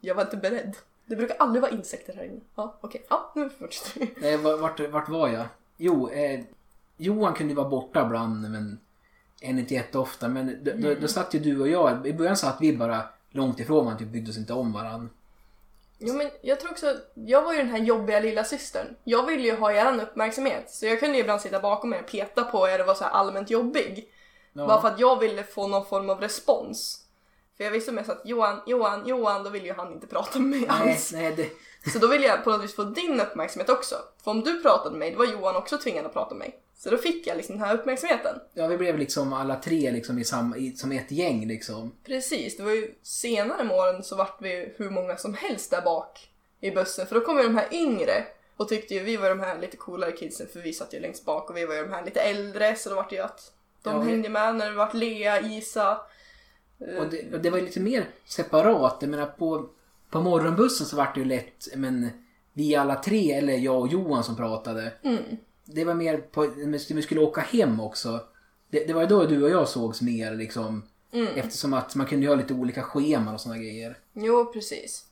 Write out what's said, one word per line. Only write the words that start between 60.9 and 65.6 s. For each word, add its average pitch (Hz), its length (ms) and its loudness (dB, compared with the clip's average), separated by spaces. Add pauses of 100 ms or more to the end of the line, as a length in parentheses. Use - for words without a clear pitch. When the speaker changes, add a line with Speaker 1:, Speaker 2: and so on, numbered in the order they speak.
Speaker 2:
vart 131 180 2
det 139 60 -2
ju 131 60 0
lätt, - 500 -4
men 127 320 -2 (440)
vi 147 240 2
alla 139 200 4
tre, 196 360 2
eller 139 240 2
jag 127 240 2
och 127 80 2
Johan 151 360 0
som 113 120 -4
pratade. 113 560 -4 (100)
Speaker 1:
Mm. 240 200 0 (420)